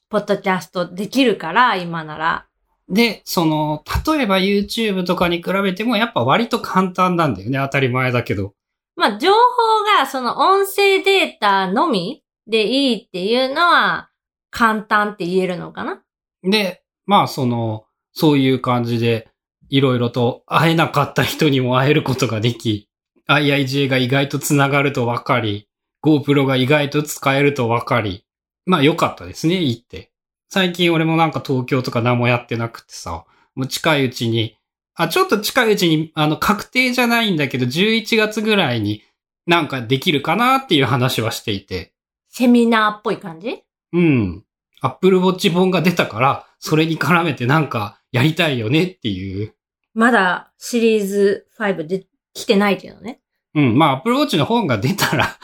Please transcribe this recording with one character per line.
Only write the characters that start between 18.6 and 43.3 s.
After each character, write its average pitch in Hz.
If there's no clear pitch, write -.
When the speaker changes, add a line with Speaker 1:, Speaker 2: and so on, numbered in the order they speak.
Speaker 2:
感 123
じ 117
で、 113
い 139
ろ 131
い 120
ろ 117
と 123
会 165
え -
な 165
か 139
っ -
た 143
人 -
に 135
も 127
会 135
え -
る 151
こ 127
と 135
が 110
で 120
き、 107
ア 147
イ 143
ア 139
イ 139
ジ 139
ェ -
ー 135
が 131
意 123
外 139
と 143
つ -
な 139
が 139
る 139
と 123
分 120
か 127
り、 104
GoPro 143
が 135
意 127
外 147
と 147
使 135
え 143
る 143
と 123
分 117
か 120
り、 101
ま 185
あ、 139
良 160
か 151
っ -
た 87
で 92
す -
ね、 185
行 120
っ -
て。 -
最 185
近 175
俺 160
も 160
な 165
ん 151
か 139
東 127
京 131
と 127
か 120
何 123
も 120
や 120
っ -
て 120
な 117
く -
て -
さ、 82
も 131
う -
近 156
い 135
う -
ち 120
に、 113
あ、 165
ち 359
ょ 381
っ 370
と 220
近 226
い 214
う -
ち 185
に、 156
あ 151
の、 151
確 -
定 254
じ 247
ゃ 240
な 233
い 214
ん 175
だ 143
け 127
ど、 123
十 185
一 226
月 214
ぐ 214
ら 147
い 117
に 104
な 170
ん 139
か 131
で 127
き 185
る 139
か 160
な 247
っ 262
て 180
い 139
う 127
話 123
は 110
し -
て 110
い 98
て。 90
Speaker 1:
セ 247
ミ 240
ナ 220
ー 214
っ -
ぽ 214
い 170
感 165